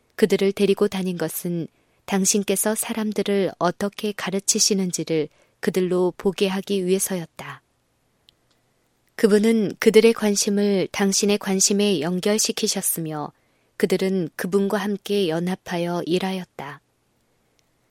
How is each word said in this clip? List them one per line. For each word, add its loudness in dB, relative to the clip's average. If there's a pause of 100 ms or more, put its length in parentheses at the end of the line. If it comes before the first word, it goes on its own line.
(160)
그들을 2
데리고 2
다닌 -4
것은 -4 (380)
당신께서 0
사람들을 -2
어떻게 -2
가르치시는지를 0 (300)
그들로 2
보게 0
하기 -2
위해서였다. -4 (1500)
그분은 4
그들의 6
관심을 0
당신의 0
관심에 2
연결시키셨으며 -2 (460)
그들은 0
그분과 0
함께 -2
연합하여 -4
일하였다. -6 (1080)